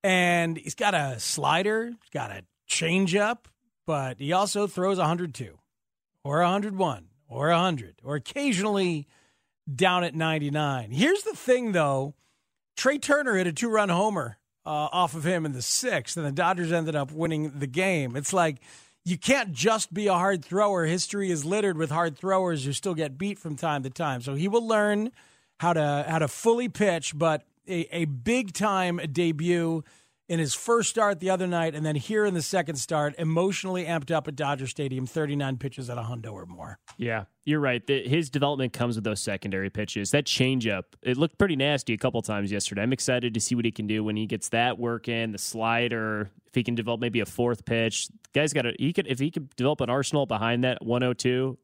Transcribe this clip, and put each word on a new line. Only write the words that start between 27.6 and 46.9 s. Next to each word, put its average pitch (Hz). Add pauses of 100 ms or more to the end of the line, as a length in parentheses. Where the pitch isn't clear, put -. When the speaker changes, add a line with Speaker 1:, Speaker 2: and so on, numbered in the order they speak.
Speaker 1:
a, 175 (140)
a 170
big-time 185 (120)
debut 165 (460)
in 170
his 147
first 233
start 202
the 185
other 185
night, 165
and 151
then 151
here 208
in 196
the 170
second 160
start, 147
emotionally 180
amped 160
up 156
at 143
Dodger 139
Stadium, 131
thirty-nine 143
pitches 131
at 120
a 117
hundo 110
or 95
more. - (180)
Speaker 2:
Yeah, 113 (180)
you're 151
right. 127
The, 135
his 147
development 135
comes 120
with 110
those 104
secondary 98
pitches. 101
That 143
changeup, 120 (180)
it 127
looked 160
pretty 185
nasty 135
a 107
couple 120
times 101
yesterday. 101
I'm 123
excited 123
to 110
see -
what 117
he 113
can 107
do 107
when 107
he 110
gets 104
that 117
work 117
in, 113
the 101
slider, 113 (160)
if -
he 123
can 123
develop 117